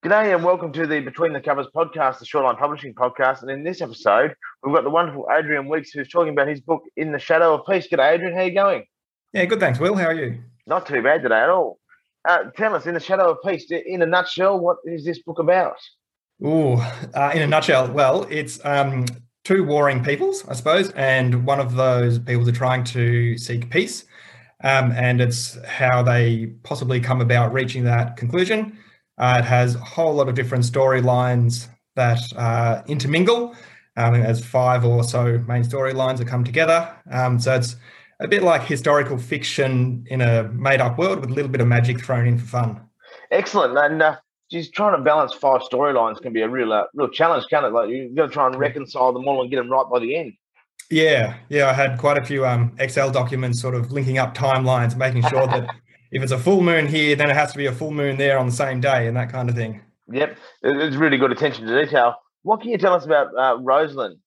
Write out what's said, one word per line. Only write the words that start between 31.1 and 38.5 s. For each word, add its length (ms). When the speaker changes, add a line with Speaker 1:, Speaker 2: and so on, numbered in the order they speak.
Speaker 2:
that, 260
uh, 520
intermingle. 640
Um, 180
there's 300
five 400
or 200
so 420
main 160
storylines 560
that 80
come 160
together. 500
Um, 260
so 160
it's 220
a 80
bit 160
like 200